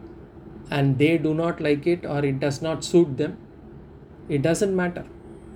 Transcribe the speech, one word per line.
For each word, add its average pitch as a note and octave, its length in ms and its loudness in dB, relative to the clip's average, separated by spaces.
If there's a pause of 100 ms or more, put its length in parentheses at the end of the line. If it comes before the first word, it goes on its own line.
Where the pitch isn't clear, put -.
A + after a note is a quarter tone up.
(720)
and C#3 280 2
they D#3+ 200 6
do D#3 160 0
not E3 260 0
like D3 260 2
it F3 200 2
or C#3+ 180 0
it C#3 160 0
does C#3 220 -2
not D#3+ 200 -2
suit D#3+ 360 4
them, D#3 180 -2 (960)
it C#3+ 100 0
doesn't E3+ 340 2
matter. F3 300 0 (520)